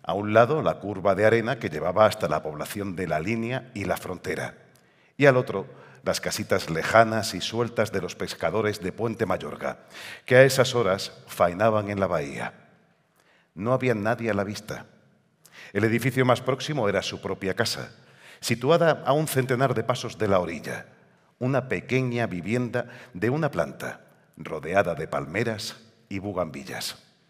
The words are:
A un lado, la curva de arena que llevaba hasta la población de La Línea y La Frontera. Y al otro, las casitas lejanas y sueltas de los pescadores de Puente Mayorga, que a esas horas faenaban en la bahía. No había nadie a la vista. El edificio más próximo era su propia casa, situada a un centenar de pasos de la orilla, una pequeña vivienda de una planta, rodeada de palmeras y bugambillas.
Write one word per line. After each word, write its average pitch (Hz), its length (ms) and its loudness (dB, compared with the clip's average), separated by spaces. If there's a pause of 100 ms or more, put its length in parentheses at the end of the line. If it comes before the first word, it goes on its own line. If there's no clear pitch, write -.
A 82 100 -4
un 104 180 -2
lado, 123 300 6
la 82 160 0
curva 95 380 0
de 107 100 4
arena 113 320 2
que 104 100 -6
llevaba 87 380 4
hasta 95 220 0
la 78 160 -2
población 78 500 -8
de 90 140 -4
La 78 100 0
Línea 113 560 -4
y 101 120 -6
La 87 100 0
Frontera. 85 580 -8 (640)
Y 143 100 6
al 131 100 8
otro, 98 300 -2 (380)
las 87 160 0
casitas 92 500 -2
lejanas 110 640 4
y 90 60 -6
sueltas 113 500 -2
de 95 120 -4
los 85 120 -8
pescadores 101 680 -2
de 90 120 -6
Puente 110 340 -4
Mayorga, 73 540 -6 (440)
que 127 120 6
a 131 80 12
esas 123 320 4
horas 98 360 0 (140)
faenaban 101 640 2
en 101 80 -4
la 98 80 2
bahía. 76 640 -6 (920)
No 113 140 0
había 123 200 2
nadie 110 380 0
a 101 40 0
la 98 100 0
vista. - 420 -10 (840)
El 101 100 2
edificio 123 420 2
más 123 160 4
próximo 131 480 -2
era 95 140 0
su - 180 -8
propia 95 340 -4
casa, 69 360 -4 (480)
situada 143 680 2
a 131 80 2
un 156 140 2
centenar 127 480 2
de 110 80 0
pasos 120 340 -4
de 107 120 0
la 98 100 6
orilla, - 480 -4 (540)
una 131 280 0
pequeña 120 600 -2
vivienda 107 580 -4 (280)
de 98 160 0
una 151 200 0
planta, - 520 -6 (340)
rodeada 82 580 0
de 78 140 -6
palmeras 104 680 -4 (320)
y 98 120 -8
bugambillas. 85 800 -8 (280)